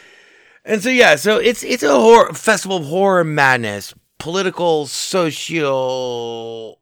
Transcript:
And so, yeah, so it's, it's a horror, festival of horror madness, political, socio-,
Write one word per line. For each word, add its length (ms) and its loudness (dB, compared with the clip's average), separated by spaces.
And 160 -2
so, 100 -2
yeah, 260 4
so 220 0
it's, 260 -2
it's 180 -4
a 60 0
horror, 460 6
festival 420 -2
of 100 -6
horror 380 2
madness, 720 0
political, 680 -2
socio-, 2000 -6